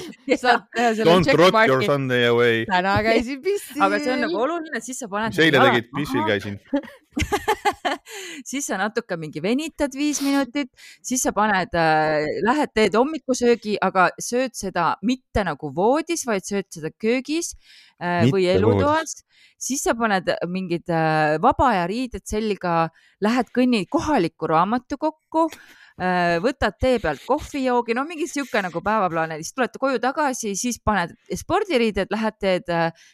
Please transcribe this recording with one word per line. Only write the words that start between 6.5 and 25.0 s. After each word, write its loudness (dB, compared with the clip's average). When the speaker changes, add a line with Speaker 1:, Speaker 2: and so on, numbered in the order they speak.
Speaker 1:
<laughs> -2
Siis -8
sa -4
natuke -4
mingi -8
venitad -2
viis -2
minutit, -2
siis -4
sa 0
paned, 0
äh, 2
lähed, 0
teed 2
hommikusöögi, 0
aga 4
sööd -4
seda -2
mitte -2
nagu -6
voodis, 0
vaid -2
sööd -4
seda -8
köögis, -2
äh, 0
või 2
Speaker 3:
Mitte 2
Speaker 1:
elutoas. 2
Speaker 3:
voodis. -20
Speaker 1:
Siis -6
sa 0
paned 0
mingid, -4
äh, 2
vaba 4
aja 0
riided -6
selga, 0
lähed 2
kõnnid 2
kohalikku 0
raamatukokku, 0